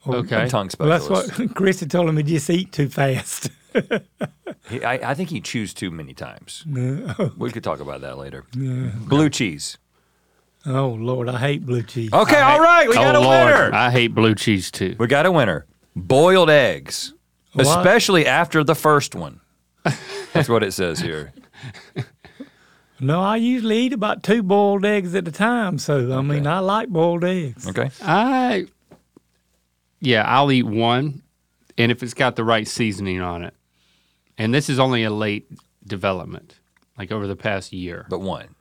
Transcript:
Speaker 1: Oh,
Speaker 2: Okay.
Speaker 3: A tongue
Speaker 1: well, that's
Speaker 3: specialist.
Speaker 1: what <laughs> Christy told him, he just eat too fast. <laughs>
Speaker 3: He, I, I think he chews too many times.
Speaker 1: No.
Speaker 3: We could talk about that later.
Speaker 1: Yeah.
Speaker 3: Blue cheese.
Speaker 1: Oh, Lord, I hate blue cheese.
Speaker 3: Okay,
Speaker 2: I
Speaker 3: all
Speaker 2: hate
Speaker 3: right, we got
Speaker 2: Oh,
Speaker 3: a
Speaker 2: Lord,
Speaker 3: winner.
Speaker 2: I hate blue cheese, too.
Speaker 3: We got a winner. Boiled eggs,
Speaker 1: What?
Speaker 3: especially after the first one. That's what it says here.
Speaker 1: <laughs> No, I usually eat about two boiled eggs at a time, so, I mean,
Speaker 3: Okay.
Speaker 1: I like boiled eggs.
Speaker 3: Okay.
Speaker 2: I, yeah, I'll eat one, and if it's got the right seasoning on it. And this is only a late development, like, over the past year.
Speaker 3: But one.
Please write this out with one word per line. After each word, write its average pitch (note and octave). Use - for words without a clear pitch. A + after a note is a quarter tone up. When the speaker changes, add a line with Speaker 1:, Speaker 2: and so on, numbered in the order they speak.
Speaker 1:
Oh, C3+
Speaker 2:
Okay. A#2
Speaker 3:
A B2
tongue G#2+
Speaker 1:
well, D3+
that's E3
Speaker 3:
specialist. -
Speaker 1:
what B3
<laughs> -
Christy F#3
told F3
him, D#3
he D3+
just D3+
eat F#3
too C#3+
fast. -
<laughs> -
Speaker 3:
He, -
I, B2
I -
think F3
he B2+
chews A2
too F#2
many D2+
times. -
Speaker 1:
No. C#3
Speaker 3:
We A#2+
could A2
talk D#2
about C#2
that C2+
later. C#2
Speaker 1:
Yeah. B2+
Speaker 3:
Blue C#3+
cheese. E2+
Speaker 1:
Oh, C3+
Lord, A#2+
I B2+
hate C#3+
blue A#2+
cheese. A2+
Speaker 3:
Okay, G3+
Speaker 2:
I C#4
Speaker 3:
all D4
Speaker 2:
hate D#4
Speaker 3:
right, E4
we A#3
got C#4
Speaker 2:
Oh, D4
Speaker 3:
a -
Speaker 2:
Lord, C4
Speaker 3:
winner. -
Speaker 2:
I A#2+
hate A#2+
blue A2
cheese, G2
too. F#2
Speaker 3:
We A#2
got C#3+
a F#3+
winner. G#2+
Boiled E3
eggs, A2
Speaker 1:
What? C3+
Speaker 3:
especially F3+
after D#3
the D#3+
first D3+
one. D#2+
That's D#3
what A2+
it G2
says E2+
here. D#2
Speaker 1:
<laughs> B2+
No, D3
I G3+
usually A3+
eat B3+
about G#3+
two A3+
boiled G3+
eggs G3+
at F3+
a E3
time, G#3
so, C3
I C3
mean, C#3+
Speaker 3:
Okay. -
Speaker 1:
I F3
like G3
boiled E3+
eggs. E3+
Speaker 3:
Okay. A#2
Speaker 2:
I, A#3
yeah, A#2
I'll C3
eat B2+
one, A#2+
and A#2
if A#2+
it's A#2+
got B2+
the A2+
right A2
seasoning G2
on F2
it. F2
And A2
this D3
is C3
only B2+
a A2
late G#2+
development, F#2
like, G2
over G#2
the G2
past G2
year. F2+
Speaker 3:
But F2+
one. F#2